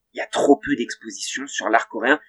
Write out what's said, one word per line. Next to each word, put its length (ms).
il 40
y 40
a 60
trop 300
peu 180
d'expositions 720
sur 220
l'art 180
coréen 420